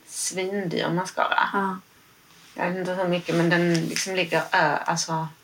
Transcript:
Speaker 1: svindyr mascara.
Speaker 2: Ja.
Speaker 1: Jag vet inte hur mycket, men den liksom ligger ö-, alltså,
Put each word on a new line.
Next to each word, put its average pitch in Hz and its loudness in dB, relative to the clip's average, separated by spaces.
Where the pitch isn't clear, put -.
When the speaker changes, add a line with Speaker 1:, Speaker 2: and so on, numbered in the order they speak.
Speaker 1:
svindyr 185 -4
mascara. - 0
Speaker 2:
Ja. 196 0
Speaker 1:
Jag 175 -2
vet 180 -2
inte 185 -2
hur 185 0
mycket, 175 0
men 170 4
den 170 4
liksom 165 -2
ligger 165 0
ö-, 156 2
alltså, 165 -2